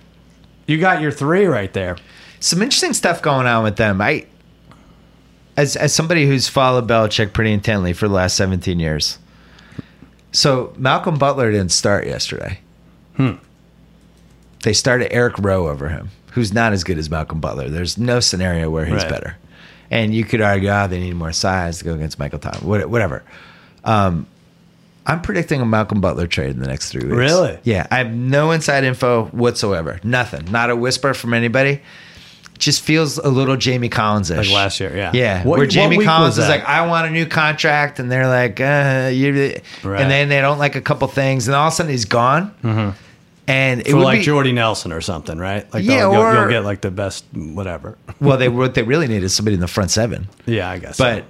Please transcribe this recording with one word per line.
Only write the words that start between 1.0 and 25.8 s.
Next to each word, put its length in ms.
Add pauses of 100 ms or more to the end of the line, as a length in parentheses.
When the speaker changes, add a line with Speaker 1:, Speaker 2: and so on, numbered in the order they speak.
Speaker 1:
your 100
three 360
right 260
there. 220 (440)
Speaker 2:
Some 220
interesting 320
stuff 280
going 260
on 160
with 140
them. 240
I, 240 (1300)
as, 180
as 180
somebody 340
who's 200
followed 400
Belichick 460
pretty 180
intently 420
for 140
the 60
last 240
seventeen 420
years, 380 (1120)
so 460
Malcolm 400
Butler 340
didn't 200
start 340
yesterday. 540 (580)
Speaker 1:
Hmm. 140 (1300)
Speaker 2:
They 100
started 400
Eric 260
Rowe 280
over 220
him, 200 (220)
who's 220
not 200
as 100
good 140
as 120
Malcolm 300
Butler. 300
There's 280
no 220
scenario 500
where 160
he's 180
Speaker 1:
Right. 60
Speaker 2:
better. 280 (540)
And 220
you 100
could 180
argue, 280
"Oh, 180
they 120
need 160
more 160
size 480
to 60
go 80
against 260
Michael 200
Thomas," 220
what-, 280
whatever. 340 (600)
Um, 440 (800)
I'm 140
predicting 400
a 40
Malcolm 360